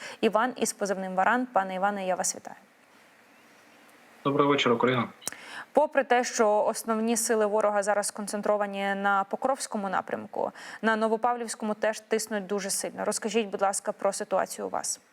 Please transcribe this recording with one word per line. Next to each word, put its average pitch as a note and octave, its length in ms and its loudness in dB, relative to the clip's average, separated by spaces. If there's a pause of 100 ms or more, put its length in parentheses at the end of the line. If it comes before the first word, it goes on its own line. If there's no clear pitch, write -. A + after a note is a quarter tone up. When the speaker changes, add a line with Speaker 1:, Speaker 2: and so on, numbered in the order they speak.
(220)
Speaker 1:
Іван A3 340 0
із - 180 -2
позивним F#3+ 420 -4
«Варан». G#3+ 380 2
Пане F#3+ 220 0
Іване, G3 320 -2
я F#3 80 0
вас - 200 -2
вітаю. - 200 -16 (1700)
Speaker 2:
Доброго C#3+ 260 4
вечора, C3 260 6
Україна. A#2+ 340 4 (640)
Speaker 1:
Попри D4 300 4
те, B3 200 4
що G#3+ 440 4
основні A3+ 500 0
сили A3 280 2
ворога G#3 380 2
зараз G#3 240 0
сконцентровані G3+ 880 -2
на G3 280 2
Покровському G#3+ 680 -4
напрямку, - 600 -4 (300)
на A3 140 2
Новопавлівському A3 800 -2
теж G#3+ 260 -2
тиснуть G#3+ 460 -4
дуже G3 240 -4
сильно. F#3+ 360 -6
Розкажіть, G#3 420 -2
будь F#3+ 140 -4
ласка, G3 300 -2
про G3 220 -2
ситуацію F#3+ 540 -4
у - 20 -6
вас. - 320 -6 (120)